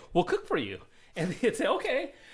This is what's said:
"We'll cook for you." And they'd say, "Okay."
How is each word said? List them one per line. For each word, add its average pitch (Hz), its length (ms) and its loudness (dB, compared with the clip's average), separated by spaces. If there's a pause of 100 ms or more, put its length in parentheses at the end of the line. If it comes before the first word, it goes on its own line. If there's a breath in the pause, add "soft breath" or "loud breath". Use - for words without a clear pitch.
(140)
"We'll 170 120 6
cook - 220 -2
for 233 100 2
you." 98 200 -4 (380 soft breath)
And 175 180 -2
they'd 240 220 0
say, - 100 0
"Okay." 339 460 0 (220 loud breath)